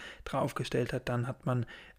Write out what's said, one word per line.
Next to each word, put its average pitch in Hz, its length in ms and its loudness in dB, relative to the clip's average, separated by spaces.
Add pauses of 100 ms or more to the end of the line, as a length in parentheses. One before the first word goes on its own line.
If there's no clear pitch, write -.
(240)
draufgestellt 131 680 0
hat, 127 160 -2
dann 123 180 2
hat - 180 -6
man 123 200 4 (340)